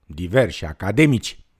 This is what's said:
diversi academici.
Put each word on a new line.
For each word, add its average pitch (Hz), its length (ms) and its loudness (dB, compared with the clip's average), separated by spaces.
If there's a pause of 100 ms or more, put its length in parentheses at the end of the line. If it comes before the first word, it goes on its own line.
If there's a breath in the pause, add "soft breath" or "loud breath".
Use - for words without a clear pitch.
diversi 87 580 -2
academici. 107 760 0 (200)